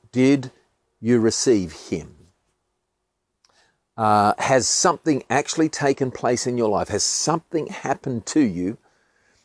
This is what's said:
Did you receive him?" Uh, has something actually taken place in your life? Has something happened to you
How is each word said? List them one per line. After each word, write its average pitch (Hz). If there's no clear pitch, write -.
Did 131
you 120
receive 107
him?" 78
Uh, 107
has 131
something 156
actually 151
taken 139
place 123
in 123
your 117
life? 90
Has 101
something -
happened 131
to -
you 95